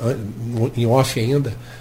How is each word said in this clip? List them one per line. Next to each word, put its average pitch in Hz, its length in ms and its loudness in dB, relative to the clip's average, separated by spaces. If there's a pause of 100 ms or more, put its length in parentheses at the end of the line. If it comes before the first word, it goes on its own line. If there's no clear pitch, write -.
ah, 120 120 0 (400)
no, 113 220 2
em 117 100 2
off 127 320 4
ainda, 123 360 0 (260)